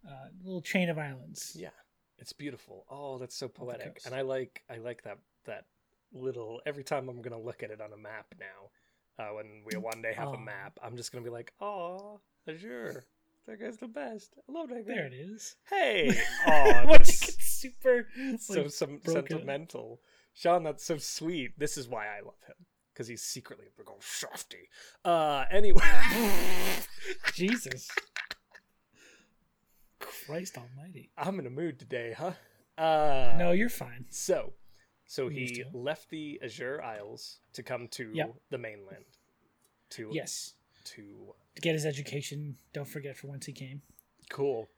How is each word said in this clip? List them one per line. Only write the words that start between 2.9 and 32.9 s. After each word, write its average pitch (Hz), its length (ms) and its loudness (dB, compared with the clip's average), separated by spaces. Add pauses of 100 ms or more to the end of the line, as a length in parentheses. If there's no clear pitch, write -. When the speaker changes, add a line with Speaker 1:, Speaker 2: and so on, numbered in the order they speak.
Speaker 2:
Oh, 139 260 -18
that's 123 180 -18
so 131 120 -16
Speaker 1:
Off 113 60 -20
the - 60 -20
Speaker 2:
poetic. 123 360 -18
Speaker 1:
coast. - 100 -20
Speaker 2:
And 123 80 -18
I 135 80 -12
like, 131 480 -12
I 120 80 -20
like 113 260 -18
that, 104 140 -20 (280)
that 104 200 -20 (480)
little, 120 540 -16
every 143 160 -16
time 135 260 -12
I'm 120 140 -20
gonna 117 160 -18
look 117 240 -18
at 107 80 -18
it 107 100 -20
on 107 100 -20
a 104 60 -20
map 107 300 -20 (120)
now, - 840 -20
uh, 107 100 -16
when 107 320 -20
we 107 140 -14
one 113 240 -16
day 113 100 -10
have 117 140 -14
a 139 60 -14
Speaker 1:
Aw. 123 60 -18
Speaker 2:
map, 101 440 -20
I'm 117 120 -18
just 120 160 -18
gonna 123 120 -18
be 117 80 -16
like, 120 280 -20
"Aw, 202 580 -16 (300)
Azure. 165 560 -18 (440)
That 220 120 -20
guy's 226 180 -18
the 254 100 -20
best. 226 480 -18 (120)
I 254 40 -20
love 311 180 -16
that 240 180 -16
guy." 247 60 -12
Speaker 1:
There 180 140 -10
it 123 60 -20
is. 185 420 -20 (140)
Speaker 2:
Hey! 277 400 -4 (220)
Speaker 1:
<laughs> 880 160 -4
Speaker 2:
Aw, - 400 8
Speaker 1:
Like, 320 120 12
Speaker 2:
that's - 300 12
Speaker 1:
it's - 160 0
super, 247 640 -4 (320)
Speaker 2:
so 185 220 -8
Speaker 1:
like, 143 100 -8
Speaker 2:
sem-, 147 280 -12
Speaker 1:
broken. 160 240 -8 (140)
Speaker 2:
sentimental. 139 640 -16 (320)
Sean, 175 300 -4
that's 151 220 -12
so 160 120 -10
sweet. 151 600 -12
This 147 200 -10
is 127 100 -16
why 113 180 -14 (100)
I 104 60 -18
love - 260 -20
him. - 180 -20 (280)
'Cause 117 140 -18
he's 113 160 -18
secretly - 440 -18
a - 100 -20
big 107 120 -20
old 101 140 -20
softy. - 680 -18 (340)
Uh, 151 460 -4
anyway. 190 320 10 (800)
<laughs> - 720 -6
Speaker 1:
Jesus. 170 560 -8 (2000)
Christ - 580 -16
almighty. 135 600 -20
Speaker 2:
I'm 175 220 -10
in 139 60 -14
a 123 60 -14
mood 147 280 -12
today, 117 380 -14
huh? 170 140 -12 (500)
Uh, 151 560 4